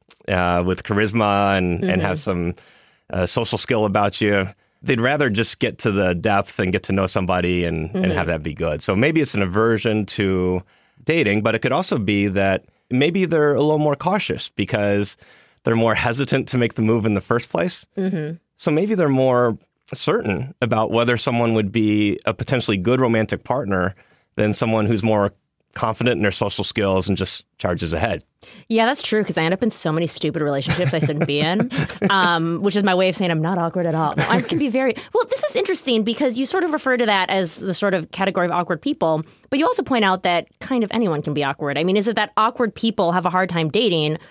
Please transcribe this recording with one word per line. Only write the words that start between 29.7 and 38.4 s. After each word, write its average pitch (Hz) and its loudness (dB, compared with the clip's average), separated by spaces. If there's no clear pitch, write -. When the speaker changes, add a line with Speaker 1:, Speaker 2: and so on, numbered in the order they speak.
Speaker 2:
so - 0
many 165 0
stupid 156 -4
relationships 143 -2
I 160 -2
shouldn't 151 -2
be 143 -2
in, 190 0
Speaker 1:
<laughs> 196 -2
Speaker 2:
um, 170 2
which 202 0
is 202 2
my 190 2
way 185 4
of 175 -2
saying 180 0
I'm 156 0
not 180 0
awkward 170 -2
at 160 0
all. 156 0
No, 143 0
I 226 2
can - -4
be 285 0
very, 254 0
well, 453 2
this 539 -2
is 587 -4
interesting 285 0
because 233 -2
you 269 -2
sort 370 0
of 320 0
refer 262 0
to 233 0
that 190 0
as 190 0
the 185 -4
sort 196 0
of 165 -6
category 190 -2